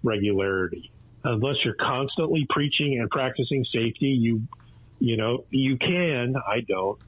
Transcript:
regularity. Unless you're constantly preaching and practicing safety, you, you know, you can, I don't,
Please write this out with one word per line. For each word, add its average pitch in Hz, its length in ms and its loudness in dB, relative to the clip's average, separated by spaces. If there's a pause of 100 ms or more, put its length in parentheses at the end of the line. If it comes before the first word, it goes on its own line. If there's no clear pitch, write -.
regularity. 98 880 0 (320)
Unless 123 420 0
you're 117 160 -2
constantly 147 680 0
preaching 143 500 0
and 110 80 -2
practicing 131 640 -2
safety, 123 480 0
you, 113 220 2 (560)
you 117 180 2
know, 113 340 0
you 131 280 2
can, 156 560 0 (100)
I 110 240 -2
don't, 95 400 0